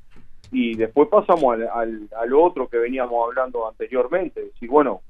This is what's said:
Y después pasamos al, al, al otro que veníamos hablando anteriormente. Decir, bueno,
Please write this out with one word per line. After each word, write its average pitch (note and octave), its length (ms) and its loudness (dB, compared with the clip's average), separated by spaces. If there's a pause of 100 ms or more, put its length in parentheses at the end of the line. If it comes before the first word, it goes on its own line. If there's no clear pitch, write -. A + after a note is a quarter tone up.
(520)
Y A#2+ 260 0
después A2+ 320 2
pasamos F3 460 4
al, A2+ 120 -2
al, A2 400 -6 (140)
al A#2+ 120 -2
otro D3+ 360 4
que A#2+ 80 -2
veníamos A#2+ 500 -2
hablando B2 400 -4
anteriormente. B2 800 -4
Decir, - 240 -12
bueno, C3 400 2